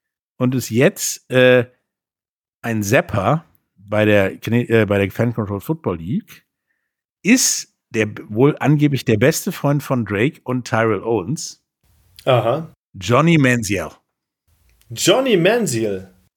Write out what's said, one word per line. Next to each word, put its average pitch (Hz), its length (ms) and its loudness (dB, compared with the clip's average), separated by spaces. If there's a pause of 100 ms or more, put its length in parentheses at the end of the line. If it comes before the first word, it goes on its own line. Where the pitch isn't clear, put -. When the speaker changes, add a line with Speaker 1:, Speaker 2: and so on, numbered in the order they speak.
(380)
Speaker 1:
und 127 160 0
ist 123 160 -4
jetzt, - 640 -2
äh, 127 340 4 (960)
ein 113 220 -4
Zapper 110 640 0 (300)
bei 104 300 -2
der 104 320 2
Cana-, 120 320 -2
äh, 110 160 4
bei 101 140 0
der 98 100 0
Fan 117 240 -2
Controlled 101 300 -6
Football 123 340 -6
League, 104 480 -8 (760)
ist - 500 0 (180)
der 110 140 0
b-, 107 220 -8
wohl 127 320 2
angeblich 147 460 0
der 110 120 2
beste 127 340 0
Freund 143 300 -2
von 123 240 -4
Drake 104 380 -2
und 127 240 -6
Tyrell 110 340 0
Owens. 113 600 -4 (640)
Speaker 2:
Aha. 127 460 0 (220)
Speaker 1:
Johnny 131 440 2
Manziel. 110 520 0 (1000)
Speaker 2:
Johnny 214 480 -4
Manziel. 123 760 -4 (240)